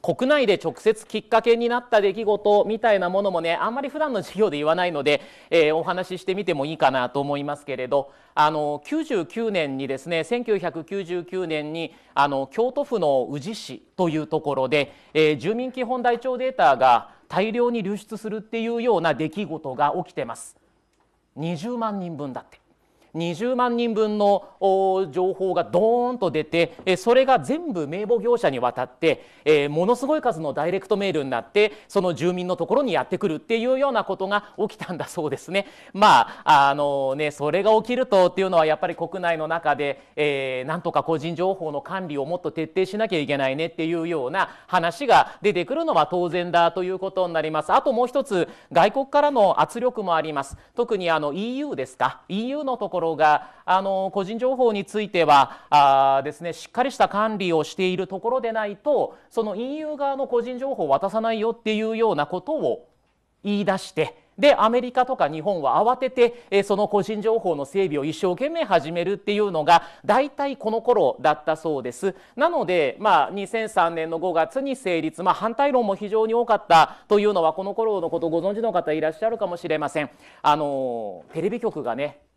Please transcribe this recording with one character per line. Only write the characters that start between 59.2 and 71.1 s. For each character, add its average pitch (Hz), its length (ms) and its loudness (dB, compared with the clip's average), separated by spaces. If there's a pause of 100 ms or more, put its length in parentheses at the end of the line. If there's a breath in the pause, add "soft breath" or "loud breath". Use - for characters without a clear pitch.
そ 226 140 -2
の 208 120 -4
イ 208 40 -6
ー 262 180 -6
ユ 311 160 -8
ー 277 40 -10
側 277 180 -2
の 269 120 -6
個 247 140 0
人 247 160 -8
情 269 180 -6
報 190 100 -4
を 139 40 -4
渡 165 200 2
さ 220 120 -2
な 226 120 0
い 220 60 -2
よ 226 120 0
っ 233 100 -10
て 214 140 -2
い 214 80 -2
う 220 120 -2
よ 220 160 2
う 165 40 0
な 147 100 0
こ 180 160 -8
と 311 120 -6
を 160 360 -4 (540)
言 202 160 -2
い 202 60 -2
出 190 120 0
し - 140 -12
て、 - 460 -4
で、 262 180 6
ア 214 140 2
メ 247 100 2
リ 247 140 -6
カ 254 120 2
と 254 120 -4
か 151 120 0
日 156 120 -6
本 180 200 -2
は 143 220 2
慌 247 140 2
て 262 120 -4
て、 240 400 0
え 196 120 2
ー、 - 20 -2
そ 196 140 0
の 202 100 0
個 202 160 2
人 214 180 -4
情 220 180 0
報 175 180 -2
の 139 80 -6
整 190 220 0
備 147 120 -2
を 139 60 -4
一 156 120 -4
生 185 180 0
懸 262 120 -4
命 330 160 -4
始 165 300 0
め 175 100 -2
る 190 100 -2
っ 196 40 -4
て 208 160 -4
い 208 60 0
う 202 120 2
の 156 140 -2
が、 170 180 8 (220 loud breath)
大 262 240 2
体 277 260 -4
こ 220 160 -4
の 226 100 -2
頃 214 380 2